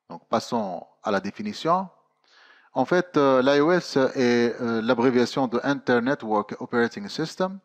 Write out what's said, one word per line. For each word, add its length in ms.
Donc 180
passons 560
à 80
la 80
définition. 680
En 120
fait, 320
euh, 240
l'I 180
O 100
S 280
est, 640
euh, 180
l'abréviation 680
de 160
Internet 600
Work 360
Operating 480
System. 580